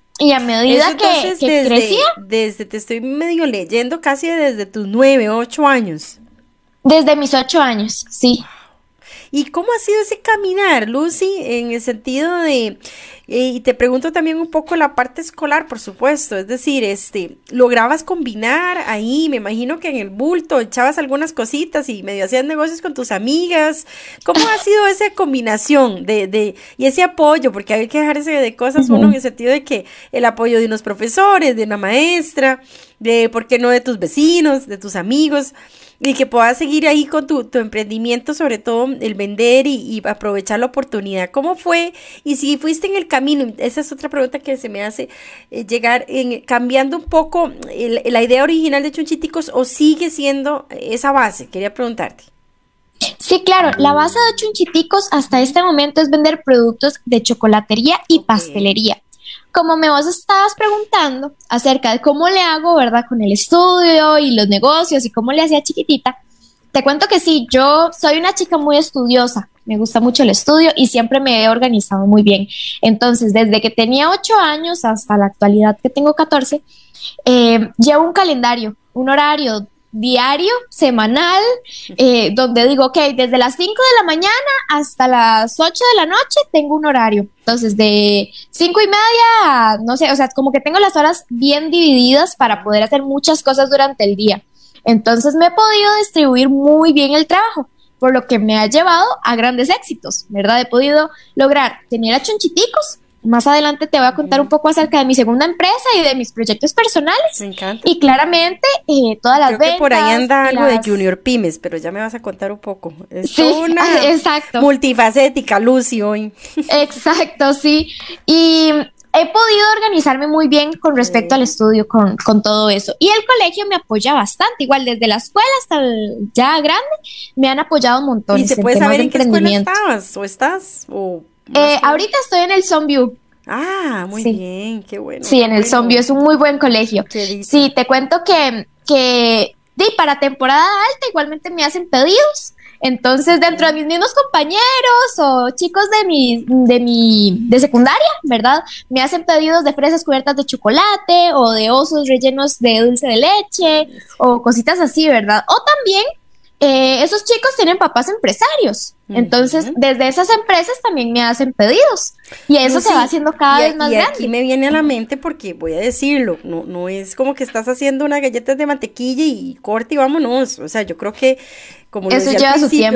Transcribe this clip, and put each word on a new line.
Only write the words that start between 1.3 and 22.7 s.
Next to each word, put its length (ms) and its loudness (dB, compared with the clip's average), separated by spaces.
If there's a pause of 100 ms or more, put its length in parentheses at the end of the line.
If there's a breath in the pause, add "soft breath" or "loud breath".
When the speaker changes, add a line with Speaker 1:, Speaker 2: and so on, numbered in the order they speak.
Speaker 1:
que 120 0
Speaker 2:
desde, 160 2
Speaker 1:
crecía 360 2 (140)
Speaker 2:
desde, 480 -4
te 120 -12
estoy 240 -8
medio 460 -4
leyendo 540 -4
casi 260 -2
desde 400 -2
tus 180 -8
nueve, 460 2
ocho 360 -4
años. 520 -2 (640)
Speaker 1:
Desde 320 4
mis 180 -2
ocho 260 0
años, 520 -2
sí. 340 0 (880 loud breath)
Speaker 2:
¿Y 120 -2
cómo 280 -6
ha 60 -2
sido 220 0
ese 180 -6
caminar, 680 -2
Lucy, 500 -4
en 320 -6
el 80 -6
sentido 600 -4
de, 260 0
eh, 120 -10 (500 loud breath)
y 340 -4
te 120 0
pregunto 380 -2
también 260 -2
un 140 -6
poco 240 -4
la 180 0
parte 280 -4
escolar, 460 -4
por 120 -14
supuesto, 560 -4
es 120 -8
decir, 360 -4
este, 540 -8 (120)
¿lograbas 540 2
combinar 840 -4
ahí? 420 -4
Me 80 -4
imagino 420 -6
que 80 -10
en 80 -6
el 140 -8
bulto 500 -2
echabas 380 -2
algunas 340 -4
cositas 560 -6
y 160 -12
medio 220 -6
hacías 180 -2
negocios 380 -6